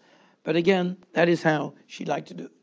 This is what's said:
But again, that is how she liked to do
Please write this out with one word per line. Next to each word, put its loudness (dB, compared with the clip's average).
But -2
again, 2
that 4
is 2
how 0
she -12
liked -4
to -16
do -14